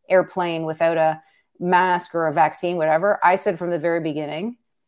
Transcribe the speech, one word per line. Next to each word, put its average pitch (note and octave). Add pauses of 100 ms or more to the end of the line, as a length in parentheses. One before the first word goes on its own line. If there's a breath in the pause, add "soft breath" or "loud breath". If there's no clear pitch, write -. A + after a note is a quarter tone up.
airplane F3
without E3
a D#3 (380 soft breath)
mask F3+
or E3
a D3
vaccine," E3
whatever. D#3+
I F3+
said G3
from F3
the E3+
very E3+
beginning, D#3 (320)